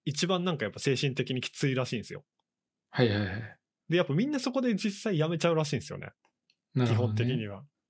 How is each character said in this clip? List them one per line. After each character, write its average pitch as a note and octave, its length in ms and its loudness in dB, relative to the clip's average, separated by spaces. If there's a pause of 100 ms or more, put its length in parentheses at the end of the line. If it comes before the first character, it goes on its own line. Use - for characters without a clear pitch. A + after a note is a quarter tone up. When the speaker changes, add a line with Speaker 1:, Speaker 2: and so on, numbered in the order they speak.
Speaker 1:
一 E3+ 220 -2
番 F3+ 160 0
な F#3 80 0
ん D3 60 -2
か A2 80 -2
や G2+ 40 -2
っ - 40 -8
ぱ - 60 -12
精 C3+ 160 2
神 C3+ 180 0
的 C3+ 200 -2
に B2+ 80 -2
き - 100 -8
つ - 160 -2
い B2+ 80 2
ら B2+ 100 0
し - 80 -6
い A#2+ 40 -4
ん - 20 -4
で F#2+ 60 -8
す - 80 -12
よ。 - 100 -14 (680)
Speaker 2:
は - 140 2
い A2+ 60 4
は G2+ 80 0
い - 20 0
は G#2 60 0
い。 G#2+ 320 -8 (320)
Speaker 1:
で、 E3 80 2
や F3+ 60 4
っ - 20 2
ぱ C#3 80 -2
み G3 120 2
ん D4 60 -2
な C#4+ 80 -2
そ B3+ 120 -2
こ B3+ 100 0
で A#3+ 140 2
実 G3+ 280 -4
際 G3+ 140 0
や D#3 100 2
め E3+ 100 -2
ち E3 80 0
ゃ E3+ 60 6
う D#3+ 40 4
ら D#3 80 2
し D3 100 -2
い - 40 0
ん - 20 -2
で - 60 -8
す - 60 -12
よ F#2+ 80 -10
ね。 - 100 -12 (640)
Speaker 2:
な B2 120 4
る A2+ 100 4
ほ G#2 80 4
ど G#2 60 2
ね。 G#2+ 60 0
Speaker 1:
基 - 40 0
本 A#2+ 80 2
的 B2+ 100 2
に G#2+ 100 -2
は。 G2 160 -10 (260)